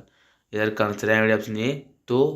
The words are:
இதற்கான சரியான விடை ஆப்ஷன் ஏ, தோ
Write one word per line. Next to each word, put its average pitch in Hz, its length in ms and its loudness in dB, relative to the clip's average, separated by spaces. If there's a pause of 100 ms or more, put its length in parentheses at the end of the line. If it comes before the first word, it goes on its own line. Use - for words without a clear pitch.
(520)
இதற்கான 107 400 0
சரியான 107 300 2
விடை 110 140 4
ஆப்ஷன் 107 240 -4
ஏ, 120 100 -2 (360)
தோ 123 140 2 (160)